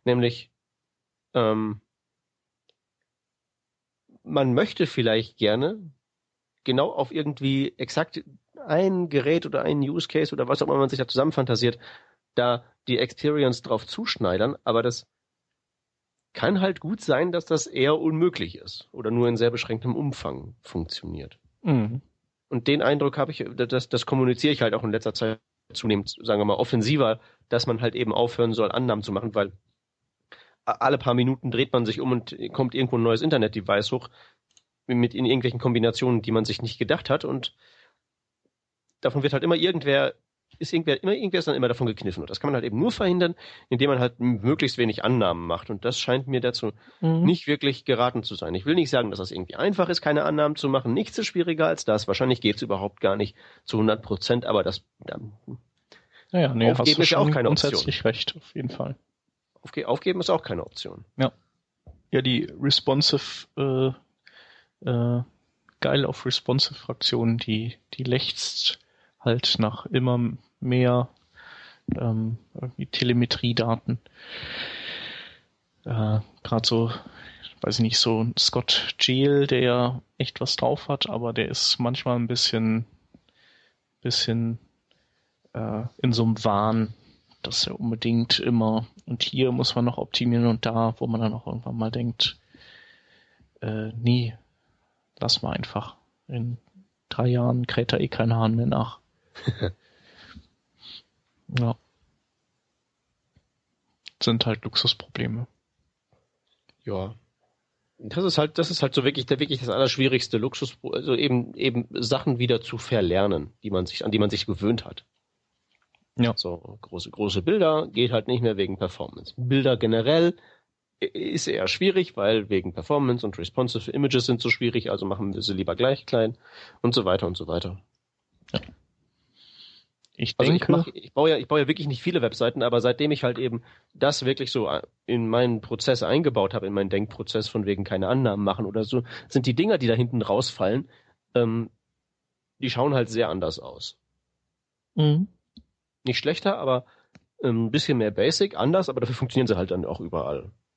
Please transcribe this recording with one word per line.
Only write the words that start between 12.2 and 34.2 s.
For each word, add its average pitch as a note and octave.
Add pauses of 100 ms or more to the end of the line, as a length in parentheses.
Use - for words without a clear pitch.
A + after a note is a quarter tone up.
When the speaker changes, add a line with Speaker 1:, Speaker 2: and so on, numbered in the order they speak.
Speaker 1:
da B2 (240)
die B2+
Experience C3
drauf -
zuschneidern, A2
aber A#2
das A#2+ (1300)
kann F#3
halt F#3+
gut G3
sein, D#3
dass E3+
das D#3
eher C#3
unmöglich D#3+
ist -
oder A2+
nur A#2+
in A#2
sehr A#2
beschränktem A#2
Umfang E2+
funktioniert. D#2+ (220)
Speaker 2:
Mhm. B2 (480)
Speaker 1:
Und B2
den C#3+
Eindruck C#3+
habe C#3+
ich, B2+ (100)
das, B2
das A#2+
kommuniziere C3
ich -
halt A2+
auch A2+
in A2
letzter A2
Zeit A2 (340)
zunehmend, G#2
sagen A2
wir G#2
mal, G2+
offensiver, A#2 (300)
dass A#2
man A#2
halt A#2
eben A2+
aufhören A#2
soll, A2
Annahmen A#2
zu G#2
machen, G2+
weil G2+ (1120)
a-, A2+
alle C3
paar B2+
Minuten B2+
dreht A#2+
man A#2+
sich G#2+
um C3+
und B2 (200)
kommt B2+
irgendwo C3
ein A#2
neues A#2
Internet-Device G#2+
hoch B2+ (800)